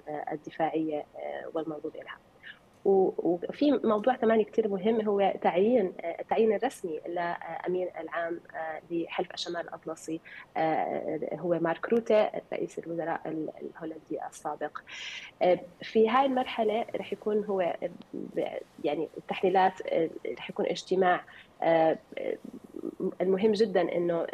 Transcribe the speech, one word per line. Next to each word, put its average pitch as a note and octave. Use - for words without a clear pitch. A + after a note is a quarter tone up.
آه، D3+
الدفاعية، D#3
آه، C#3+
والموجودة D#3
لها. -
و-، F#3+
وفي F3
موضوع A3
كمان A3+
كتير A3
مهم G3+
هو G3+
تعيين، G3
آه، E3+
التعيين A3
الرسمي F#3+
لأمين F3
العام، E3
آه، D#3+
لحلف E3+
الشمال E3+
الأطلسي، D#3+
آه، D#3
هو E3+
مارك E3
روتي A3+
رئيس -
الوزراء E3
ال-، D#3+
الهولندي D#3+
السابق. D3+
آه، F3
في A3
هاي C4
المرحلة A#3
رح -
يكون G#3
هو، F#3+
آه، -
ب-، -
يعني D3+
التحليلات، F#3
آه، E3
رح -
يكون G3
اجتماع، F3+
آه، D#3+
المهم F#3+
جدًا F#3+
إنه E3+